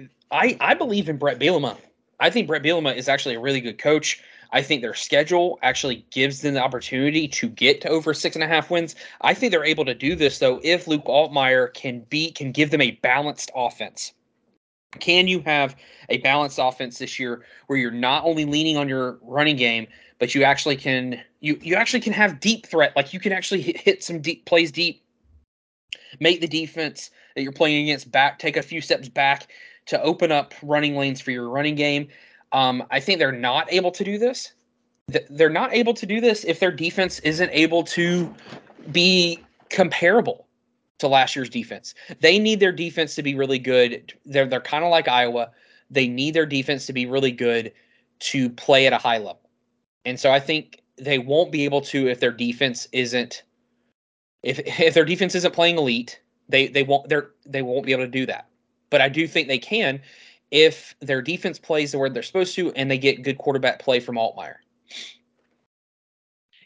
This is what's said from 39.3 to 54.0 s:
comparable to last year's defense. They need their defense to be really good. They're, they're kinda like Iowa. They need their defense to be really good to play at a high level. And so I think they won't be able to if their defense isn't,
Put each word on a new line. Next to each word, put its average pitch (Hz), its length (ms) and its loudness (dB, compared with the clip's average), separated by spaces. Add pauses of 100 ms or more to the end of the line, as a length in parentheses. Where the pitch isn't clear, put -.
comparable 175 800 2 (500)
to - 80 0
last 135 300 4
year's 131 120 -6
defense. 110 460 -10 (260)
They 175 200 6
need 214 180 2
their 185 140 4
defense 160 420 -4
to 156 80 -6
be 139 140 -2
really 135 240 0
good. 123 520 2 (140)
They're, 139 200 2
they're 127 140 -2
kinda 156 280 -2
like 165 180 4
Iowa. 120 460 0 (380)
They 131 180 2
need 135 260 -2
their 160 100 4
defense 135 420 -4
to - 60 -8
be 123 140 -4
really 135 240 0
good 117 420 -2 (460)
to 131 320 -2
play 135 360 4
at 123 60 4
a 117 60 2
high 117 200 0
level. 98 300 -12 (560)
And 127 140 -6
so 135 140 4
I 139 80 4
think 151 420 -6 (160)
they 135 200 -2
won't 151 340 0
be 151 120 0
able 143 180 0
to 139 260 0
if 123 100 -2
their 120 140 2
defense 120 580 -4
isn't, 123 540 -4 (960)